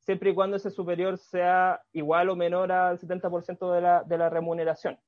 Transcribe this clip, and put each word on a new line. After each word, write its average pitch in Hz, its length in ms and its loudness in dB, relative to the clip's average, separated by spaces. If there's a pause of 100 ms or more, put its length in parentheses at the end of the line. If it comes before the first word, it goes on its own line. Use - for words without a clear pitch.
siempre 196 300 0
y 175 40 0
cuando 190 220 0
ese 196 140 -4
superior 180 480 -4
sea 180 640 2 (100)
igual 160 380 2
o 185 60 -2
menor 180 360 0
al 180 260 2
setenta 180 300 -6
por 175 140 -4
ciento 180 300 -6
de 175 100 2
la, 175 200 4
de 165 140 -2
la 165 140 2
remuneración. 165 760 -4